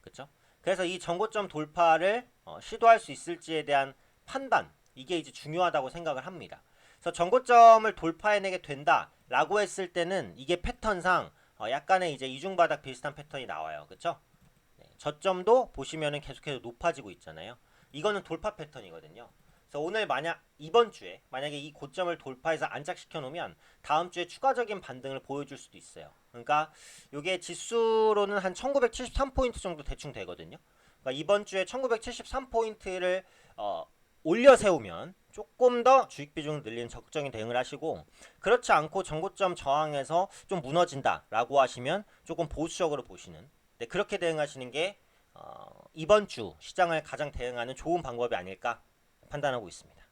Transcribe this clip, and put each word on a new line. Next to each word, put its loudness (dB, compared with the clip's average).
그쵸? -18
그래서 -2
이 -6
전고점 -4
돌파를, 2
어, -14
시도할 6
수 -12
있을지에 -8
대한 0
판단, -2
이게 -6
이제 -6
중요하다고 -2
생각을 -6
합니다. -14
그래서 -4
전고점을 10
돌파해내게 0
된다라고 0
했을 -4
때는 -2
이게 -2
패턴상, -2
어, -6
약간의 2
이제 -8
이중바닥 0
비슷한 -10
패턴이 -12
나와요. -10
그쵸? -6
네, -20
저점도 2
보시면은 -4
계속해서 -10
높아지고 -4
있잖아요. -16
이거는 -2
돌파 -8
패턴이거든요. -18
그래서 -6
오늘 -2
만약 -4
이번 4
주에 -18
만약에 -6
이 -12
고점을 -6
돌파해서 -4
안착시켜 -10
놓으면 -10
다음 -2
주에 -6
추가적인 -2
반등을 -10
보여줄 -10
수도 -20
있어요. -20
그러니까 -2
이게 -4
지수로는 0
한 -2
천구백칠십삼 -2
포인트 -2
정도 -8
대충 -10
되거든요. -14
그러니까 -6
이번 2
주에 -4
천구백칠십삼 -6
포인트를, -4
어, -6
올려 8
세우면 -2
조금 0
더 6
주식 -14
비중을 -6
늘리는 -8
적극적인 -8
대응을 -4
하시고, -6
그렇지 2
않고 2
전고점 -4
저항에서 0
좀 -4
무너진다라고 0
하시면 0
조금 -4
보수적으로 -4
보시는, -20
네, -10
그렇게 -4
대응하시는 -2
게, -4
어, -18
이번 4
주 -10
시장을 0
가장 -8
대응하는 -6
좋은 -4
방법이 -2
아닐까 -6
판단하고 -4
있습니다. -20